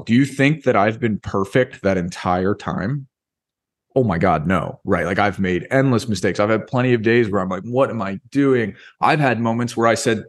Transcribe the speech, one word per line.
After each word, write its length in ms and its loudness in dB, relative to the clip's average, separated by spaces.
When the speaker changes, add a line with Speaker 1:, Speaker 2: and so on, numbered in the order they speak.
Speaker 1:
Yeah. 40 -6
Speaker 2:
Do 100 -2
you 120 4
think 380 0
that 120 2
I've 240 2
been 180 -2
perfect 640 -2
that 160 0
entire 580 -2
time? 520 -6
Oh 100 2
my 140 0
God, 280 2
no. 380 -2
Right? 220 0
Like, 120 -2
I've 220 0
made 300 -2
endless 360 2
mistakes. 320 -2
I've 120 2
had 160 -2
plenty 260 0
of 80 2
days 300 2
where 100 0
I'm 80 -4
like, 140 -6
"What 260 0
am 140 -6
I 180 -8
doing?" 460 0
I've 200 2
had 200 2
moments 340 -2
where 120 2
I 80 4
said, 340 0